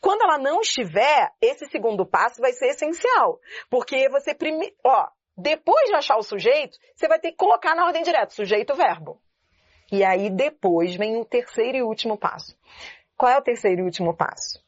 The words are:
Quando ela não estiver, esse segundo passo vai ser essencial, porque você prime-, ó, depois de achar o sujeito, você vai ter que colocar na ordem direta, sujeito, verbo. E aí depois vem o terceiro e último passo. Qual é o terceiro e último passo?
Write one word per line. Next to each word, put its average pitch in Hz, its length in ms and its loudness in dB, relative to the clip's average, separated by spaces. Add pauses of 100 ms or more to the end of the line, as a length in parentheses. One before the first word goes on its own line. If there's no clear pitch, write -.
Quando 415 220 2
ela 311 160 2
não 294 220 -2
estiver, 240 760 0
esse 262 280 0
segundo 202 360 -4
passo 196 380 0
vai 247 120 0
ser 254 160 -2
essencial, 311 720 0 (300)
porque 262 400 0
você 277 240 -2
prime-, 311 400 -4 (100)
ó, 233 240 4 (300)
depois 339 520 2
de 415 60 2
achar 269 220 2
o 214 60 -2
sujeito, 247 520 0 (200)
você 311 120 -2
vai 320 120 2
ter 330 120 -6
que - 60 -20
colocar 349 380 2
na 349 100 2
ordem 339 160 0
direta, 311 320 0
sujeito, 208 400 -2
verbo. 175 480 -2 (680)
E 196 120 2
aí 190 280 0
depois 180 640 0
vem 214 220 -4
o 226 80 -6
terceiro 247 520 -2
e 254 60 -2
último 220 340 -4
passo. - 400 -8 (580)
Qual 247 160 2
é 262 60 4
o 277 60 0
terceiro 196 380 0
e - 20 -2
último 170 320 -2
passo? - 520 -6